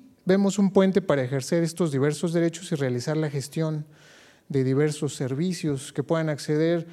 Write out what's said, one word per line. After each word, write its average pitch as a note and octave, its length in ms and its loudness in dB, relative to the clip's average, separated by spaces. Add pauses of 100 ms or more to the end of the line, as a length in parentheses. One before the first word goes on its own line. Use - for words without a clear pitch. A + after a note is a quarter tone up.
(260)
vemos G3 340 4
un G3 120 4
puente F#3+ 300 4
para C#3+ 200 2
ejercer C#3 420 0
estos E3 280 -2
diversos D3+ 420 0
derechos E3+ 380 -2
y E3 40 -2
realizar C3+ 420 -2
la D#3 120 -2
gestión D3+ 560 -4 (640)
de C3+ 160 0
diversos C#3+ 520 0
servicios D3 760 -4
que C#3+ 120 -4
puedan D#3+ 260 0
acceder. D#3+ 640 0